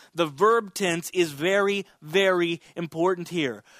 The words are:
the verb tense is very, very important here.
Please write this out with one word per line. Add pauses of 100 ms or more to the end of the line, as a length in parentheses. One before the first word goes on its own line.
(160)
the
verb
tense
is
very, (160)
very (140)
important
here. (180)